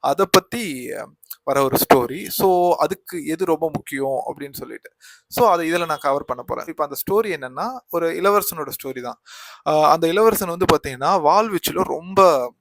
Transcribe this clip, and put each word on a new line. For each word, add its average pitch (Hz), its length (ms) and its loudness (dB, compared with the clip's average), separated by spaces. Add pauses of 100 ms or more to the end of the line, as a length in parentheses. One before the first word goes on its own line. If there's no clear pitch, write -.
அதை 143 300 0
பத்தி, 180 600 0
அஹ், - 220 -12 (320)
வர 139 180 2
ஒரு 135 140 0
ஸ்டோரி. 135 520 0
So, 180 480 2
அதுக்கு 165 500 -4
எது 165 180 -4
ரொம்ப 160 280 0
முக்கியம் 135 540 -6
அப்படின்னு 139 260 -12
சொல்லிட்டு. - 400 -16 (360)
So, 240 220 2
அதை 165 220 0
இதுல 175 140 -2
நான் 156 140 -4
கவர் 143 240 -2
பண்ண 123 180 -8
போறேன். 123 260 -8
இப்ப 156 160 -4
அந்த 139 120 -10
ஸ்டோரி 208 280 0
என்னன்னா, 165 540 -8 (120)
ஒரு 165 220 -2
இளவரசனோட 170 600 0 (100)
ஸ்டோரி 131 200 -10
தான். 123 180 -14 (500)
அஹ், 151 200 4
அந்த 165 180 4
இளவரசன் 202 400 2
வந்து 175 160 -2 (100)
பாத்தீங்கன்னா, 135 260 -2
வாழ்வீச்சுல 175 840 2
ரொம்ப 165 800 2